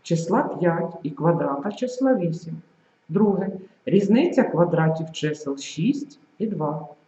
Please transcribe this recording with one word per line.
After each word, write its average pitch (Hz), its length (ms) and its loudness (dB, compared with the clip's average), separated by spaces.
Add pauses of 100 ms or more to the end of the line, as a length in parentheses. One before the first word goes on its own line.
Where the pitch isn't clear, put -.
числа 185 420 0
п'ять 170 600 0
і - 60 -4
квадрата 147 600 0
числа 254 440 0
вісім. 165 420 -4 (520)
Друге. 190 400 2 (360)
Різниця 214 580 4
квадратів 160 680 2
чисел 147 460 -4
шість 254 640 -4 (180)
і 220 100 -4
два. 156 400 -4 (200)